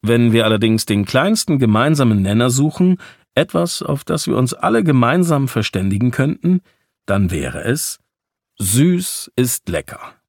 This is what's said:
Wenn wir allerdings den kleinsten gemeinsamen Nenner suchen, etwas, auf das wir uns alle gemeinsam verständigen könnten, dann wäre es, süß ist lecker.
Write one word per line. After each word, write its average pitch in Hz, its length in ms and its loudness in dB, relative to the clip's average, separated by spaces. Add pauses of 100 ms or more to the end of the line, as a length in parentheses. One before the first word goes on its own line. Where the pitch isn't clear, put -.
Wenn 117 300 4
wir 113 140 4
allerdings 110 420 2
den 104 180 0
kleinsten 156 540 0
gemeinsamen 120 640 2
Nenner 113 280 2
suchen, 156 480 0 (360)
etwas, 170 480 -2
auf 143 220 -4
das 156 240 -4
wir 123 80 0
uns 127 180 0
alle 220 300 0
gemeinsam 143 640 2
verständigen 101 640 -2
könnten, 170 480 0 (440)
dann 98 280 0
wäre 71 320 -6
es, - 340 -4 (600)
süß 151 760 0
ist - 340 -4
lecker. - 460 -8 (140)